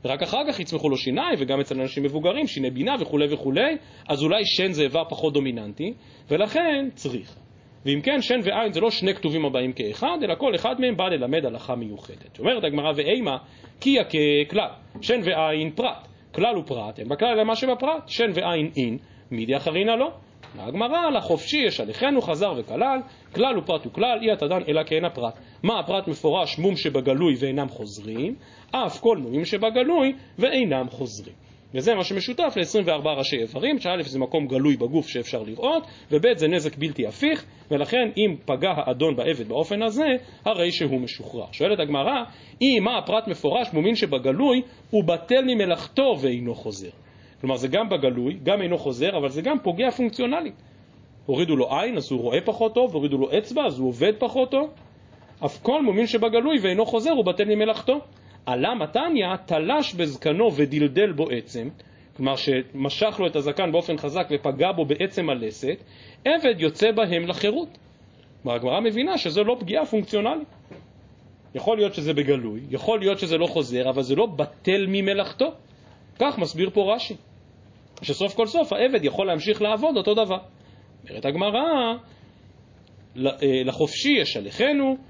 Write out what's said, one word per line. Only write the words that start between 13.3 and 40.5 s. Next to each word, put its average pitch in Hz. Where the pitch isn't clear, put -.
כי 269
יקה 151
כלל, 180
שן 240
ועין 156
פרט, 233
כלל 214
ופרט, 117
הם 107
בכלל 214
למה 220
שבפרט, 262
שן 226
ועין 170
אין, 120
מידי 117
אחרינא 180
לא". 262
הגמרא, 240
"לחופשי -
ישלחנו", 233
חזר 175
וכלל, 254
"כלל 240
ופרט 156
הוא 117
כלל, 220
אי 220
התדן 180
אלא 151
כן 156
הפרט". 120
מה 214
הפרט 190
מפורש? 156
"מום 190
שבגלוי 139
ואינם 131
חוזרים", 110
אף 240
כל 226
מומים 139
שבגלוי 254
ואינם 180
חוזרים. 117
וזה 160
מה 185
שמשותף 240
לעשרים 190
וארבע 156
ראשי 139
איברים, 156
שא' 180
זה 135
מקום 143
גלוי 135
בגוף 131
שאפשר 120
לראות, 254
וב' 180
זה 151
נזק 156
בלתי 160
הפיך, 285
ולכן 214
אם 202
פגע 139
האדון 135
בעבד 120
באופן 160
הזה, 233
הרי 175